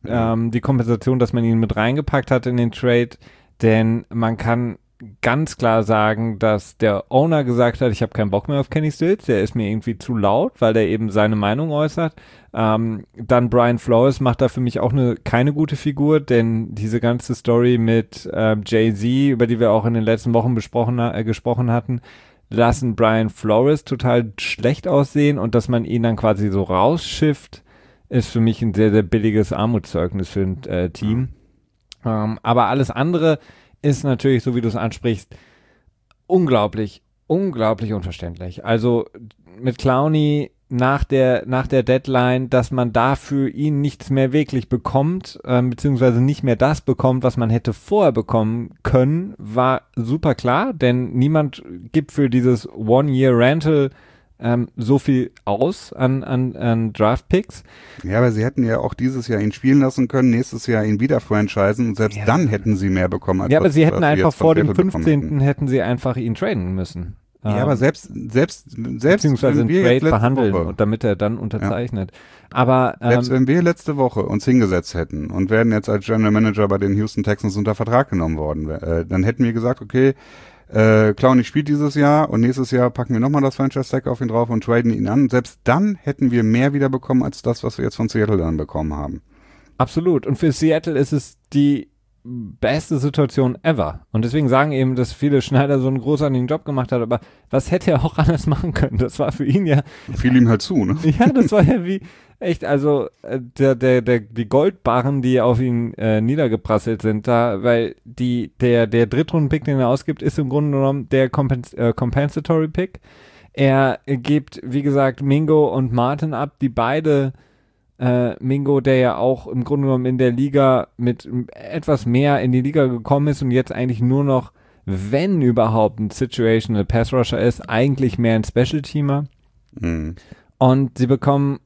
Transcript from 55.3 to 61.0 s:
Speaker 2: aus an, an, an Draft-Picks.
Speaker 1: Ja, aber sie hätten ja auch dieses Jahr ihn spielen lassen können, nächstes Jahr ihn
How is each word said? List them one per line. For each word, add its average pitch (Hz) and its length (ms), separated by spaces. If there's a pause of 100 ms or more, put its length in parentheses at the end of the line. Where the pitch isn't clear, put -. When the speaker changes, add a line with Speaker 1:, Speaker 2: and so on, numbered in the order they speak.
Speaker 2:
aus 123 480
an, 131 280
an, 127 340
an 113 360
Draft-Picks. 123 720 (400)
Speaker 1:
Ja, 95 160
aber 123 140
sie 107 120
hätten 127 200
ja 113 160
auch - 120
dieses 123 360
Jahr 110 120
ihn 104 120
spielen 139 280
lassen 131 280
können, 131 200
nächstes 117 380
Jahr 110 180
ihn 107 160